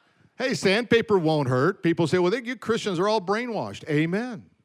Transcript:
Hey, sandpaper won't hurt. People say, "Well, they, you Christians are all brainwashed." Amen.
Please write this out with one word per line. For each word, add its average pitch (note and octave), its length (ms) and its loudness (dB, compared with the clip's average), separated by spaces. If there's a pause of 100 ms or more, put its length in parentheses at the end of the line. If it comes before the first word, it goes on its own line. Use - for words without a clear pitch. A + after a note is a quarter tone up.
(360)
Hey, B3+ 180 -2
sandpaper G#3 640 2
won't D#3 320 2
hurt. C#3 340 2
People E3 260 2
say, F#3 100 2
"Well, F3+ 140 2
they, B3+ 100 -4
you A#3 140 -8
Christians G#3 420 -4
are G3 100 0
all G#3+ 120 0
brainwashed." F#3+ 680 -6
Amen. E3 580 -2 (180)